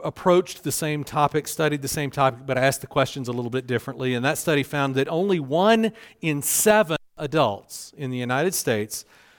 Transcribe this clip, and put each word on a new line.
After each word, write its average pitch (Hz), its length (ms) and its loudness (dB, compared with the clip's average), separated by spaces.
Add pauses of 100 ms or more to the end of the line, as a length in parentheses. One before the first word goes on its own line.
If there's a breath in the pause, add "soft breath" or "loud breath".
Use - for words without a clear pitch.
approached 175 580 2
the 147 80 -4
same 151 320 -2
topic, 147 460 0
studied 147 340 -2
the 135 60 -6
same 143 240 -4
topic, 131 340 0
but 135 100 -2
asked 131 240 2
the - 60 -14
questions 135 400 -2
a 123 60 -4
little 120 180 -4
bit 127 160 -4
differently. 127 480 -2
And 120 100 -2
that 151 140 0
study 147 240 2
found 139 320 -2
that 135 140 2
only 180 320 0
one 208 520 2 (280 loud breath)
in 147 220 -2
seven 208 540 4 (220)
adults 139 800 -2
in 135 160 -6
the 127 60 -4
United 135 360 0
States, 110 500 -2 (340 soft breath)